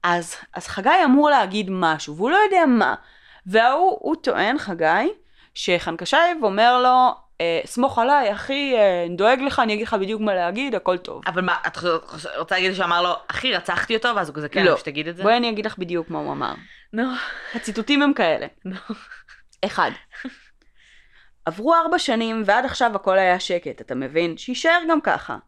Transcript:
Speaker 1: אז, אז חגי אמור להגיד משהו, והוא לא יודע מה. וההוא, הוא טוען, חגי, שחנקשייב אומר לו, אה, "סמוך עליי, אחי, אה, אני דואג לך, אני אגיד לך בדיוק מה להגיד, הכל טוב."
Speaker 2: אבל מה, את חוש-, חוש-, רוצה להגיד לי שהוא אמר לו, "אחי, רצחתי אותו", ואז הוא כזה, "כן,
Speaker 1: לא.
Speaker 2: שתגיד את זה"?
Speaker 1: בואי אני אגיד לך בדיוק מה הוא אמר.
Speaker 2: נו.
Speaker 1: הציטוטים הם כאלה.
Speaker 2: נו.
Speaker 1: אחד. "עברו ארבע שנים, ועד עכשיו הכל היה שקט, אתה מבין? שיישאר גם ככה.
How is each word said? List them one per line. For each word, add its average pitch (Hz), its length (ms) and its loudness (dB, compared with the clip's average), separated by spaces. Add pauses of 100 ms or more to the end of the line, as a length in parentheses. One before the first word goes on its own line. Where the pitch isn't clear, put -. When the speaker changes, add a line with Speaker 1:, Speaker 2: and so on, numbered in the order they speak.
Speaker 1:
אז, 175 320 -2 (180)
אז - 140 -12
חגי 202 220 -2 (160)
אמור 285 240 6
להגיד 208 400 2
משהו, 160 460 -2
והוא 214 160 -2
לא 370 60 4
יודע 392 280 4
מה. 226 300 4 (500)
וההוא, 254 560 4
הוא 311 140 -2
טוען, 226 420 0
חגי, 180 520 0 (460)
שחנקשייב 190 880 0
אומר 226 380 4
לו, 254 340 4 (260)
אה, 165 240 0
"סמוך 247 340 -2
עליי, 247 340 2
אחי, 269 440 -2
אה, 180 280 4
אני 175 100 -8
דואג 226 260 4
לך, 277 180 -2
אני 220 140 2
אגיד 214 140 -4
לך - 60 -4
בדיוק 208 280 -2
מה 202 140 0
להגיד, 202 400 -2
הכל 180 220 -2
טוב." - 300 -12
Speaker 2:
אבל 180 140 -2
מה, 180 140 0 (120)
את - 80 -6
חוש-, 165 300 -2
חוש-, 156 200 -16 (120)
רוצה 165 180 -4
להגיד 185 140 0
לי 185 60 -4
שהוא 185 100 -2
אמר 170 160 0
לו, 175 120 0 (140)
"אחי, 247 260 -4
רצחתי 180 420 -2
אותו", 240 200 0
ואז 175 140 -2
הוא 143 60 -14
כזה, 147 140 -8
"כן, 185 160 0
Speaker 1:
לא. 156 120 6
Speaker 2:
שתגיד 151 300 -8
את 170 100 -10
זה"? 190 60 -8
Speaker 1:
בואי 220 140 4
אני 240 120 0
אגיד 214 160 -6
לך 220 120 -6
בדיוק 175 320 -4
מה 156 100 -6
הוא 147 120 -6
אמר. 143 220 -6 (400)
Speaker 2:
נו. 226 100 -2 (500)
Speaker 1:
הציטוטים 226 480 0
הם 285 120 4
כאלה. 165 340 0 (180)
Speaker 2:
נו. 185 100 -10 (920)
Speaker 1:
אחד. 175 260 -2 (1500)
"עברו 214 300 0
ארבע 330 240 0
שנים, 226 460 -2
ועד 226 200 2
עכשיו 240 300 0
הכל 190 240 0
היה 185 200 4
שקט, 170 420 -6
אתה 127 140 -8
מבין? 156 420 -2
שיישאר 320 520 0
גם 311 120 2
ככה. - 360 -4 (100)